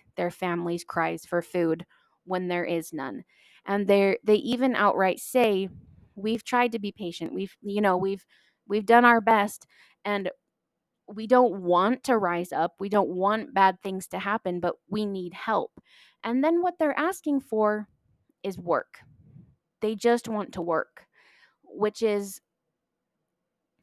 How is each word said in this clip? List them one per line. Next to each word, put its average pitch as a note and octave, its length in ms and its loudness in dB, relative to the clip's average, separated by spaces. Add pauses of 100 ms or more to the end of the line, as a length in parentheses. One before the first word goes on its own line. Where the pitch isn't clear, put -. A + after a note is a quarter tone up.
(160)
their F3 140 -4
family's F3 520 -4
cries E3 440 -4
for F3 160 -2
food E3 420 -2 (400)
when F3+ 240 -4
there F3 160 -4
is E3+ 280 -6
none. C3 320 -8 (420)
And G3+ 200 -2
they're, G3 380 4
they G#3+ 120 4
even A#3+ 380 0
outright F#3+ 460 2
say, G#3 480 0 (460)
"We've G#3+ 280 -4
tried B3 300 0
to A3+ 60 -6
be G3+ 120 -6
patient. E3+ 440 -10
We've, F#3+ 260 -6
you G3+ 220 -2
know, F#3+ 160 4
we've, G3 260 -4 (420)
we've G3+ 200 -4
done A#3 180 8
our A#3 160 6
best, G#3 460 2 (380)
and G3+ 260 -4 (760)
we A3 200 -10
don't A#3+ 340 6
want F#3 440 2
to B3+ 120 4
rise F3 360 -2
up. D#3+ 260 0
We G3 100 -8
don't G3 220 2
want G3 420 -2
bad F#3+ 300 4
things F#3+ 260 -6
to F3 100 -8
happen, F#3+ 420 -4
but F3 160 -2 (120)
we G#3+ 160 -2
need F#3 300 -6
help." - 480 -4 (420)
And B3 180 0
then E4+ 200 2
what F4 160 -2
they're D4+ 200 0
asking D4+ 420 -2
for G#3+ 480 -2 (540)
is F#3 160 -8
work. E3+ 420 -2 (840)
They A3 120 -2
just A#3 340 0
want G#3 240 -6
to F3+ 100 -6
work, - 440 -4 (560)
which G#3 400 -4
is G3+ 380 -2 (1400)